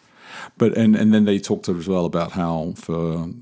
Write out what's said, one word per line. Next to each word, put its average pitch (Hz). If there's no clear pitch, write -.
But, 110
and, 110
and 107
then 107
they 101
talked -
as 87
well 92
about 85
how 85
for 82